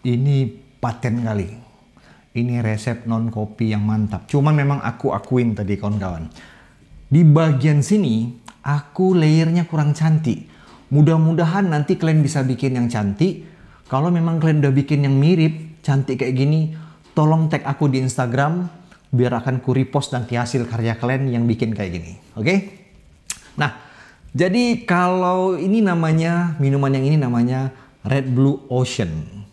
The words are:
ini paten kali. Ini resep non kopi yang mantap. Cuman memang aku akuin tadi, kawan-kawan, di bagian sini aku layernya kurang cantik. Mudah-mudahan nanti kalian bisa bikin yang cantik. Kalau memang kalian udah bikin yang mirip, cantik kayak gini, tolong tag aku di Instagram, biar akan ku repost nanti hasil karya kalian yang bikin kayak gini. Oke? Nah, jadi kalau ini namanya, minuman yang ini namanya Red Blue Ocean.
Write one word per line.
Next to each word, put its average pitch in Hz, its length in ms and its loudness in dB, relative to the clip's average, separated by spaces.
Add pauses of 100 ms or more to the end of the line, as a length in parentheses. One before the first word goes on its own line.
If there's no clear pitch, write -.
ini 135 400 2 (320)
paten 120 400 -4
kali. 104 320 -4 (800)
Ini 120 320 -2
resep 113 400 -4
non 113 240 -2
kopi 107 480 -4
yang 104 80 -2
mantap. 107 400 -2
Cuman 147 320 2
memang 143 240 0
aku - 320 -4
akuin 120 400 0
tadi, 101 240 -4
kawan-kawan, 95 560 -6 (800)
di 156 80 6
bagian 151 640 4
sini 120 560 0 (240)
aku 147 480 0
layernya 160 560 2
kurang 147 240 0
cantik. 156 560 0 (400)
Mudah-mudahan 160 800 4
nanti 151 320 0
kalian 156 240 2
bisa 139 160 0
bikin 127 400 -2
yang 117 80 0
cantik. 110 560 -2 (400)
Kalau 143 240 -2
memang 165 320 0
kalian 156 240 2
udah 135 80 2
bikin 143 320 0
yang 139 160 2
mirip, 160 640 0
cantik 135 400 -2
kayak 127 160 0
gini, 156 320 2 (400)
tolong 160 400 2
tag 143 160 -4
aku 135 240 0
di 131 80 0
Instagram, 131 640 -2 (480)
biar 123 320 0
akan 131 160 -2
ku 131 160 -2
repost 131 400 -2
nanti 120 240 -4
hasil 120 240 -2
karya 113 320 -4
kalian 135 320 -2
yang 120 160 -2
bikin 113 320 -2
kayak 90 240 -6
gini. 82 160 -16 (160)
Oke? 139 240 -2 (1040)
Nah, 143 160 -4 (560)
jadi 233 560 0
kalau 180 720 0
ini 208 240 0
namanya, 165 720 0
minuman 139 400 0
yang 131 80 -2
ini 151 160 2
namanya 127 560 -2 (240)
Red 131 320 -2
Blue 135 400 2
Ocean. 87 560 -4 (240)